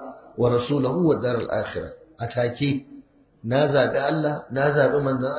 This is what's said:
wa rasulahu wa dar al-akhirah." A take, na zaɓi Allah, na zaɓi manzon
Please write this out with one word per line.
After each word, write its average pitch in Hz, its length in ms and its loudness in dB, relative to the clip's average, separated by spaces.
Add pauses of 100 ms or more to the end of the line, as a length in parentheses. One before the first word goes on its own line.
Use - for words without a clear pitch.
(360)
wa 120 140 2
rasulahu 143 580 2
wa 147 140 6
dar 123 180 0
al-akhirah." 90 500 -4 (280)
A 117 100 -6
take, 131 560 -2 (600)
na 135 280 2
zaɓi - 240 2
Allah, 147 540 -2
na 139 260 0
zaɓi 147 260 4
manzon 131 360 -2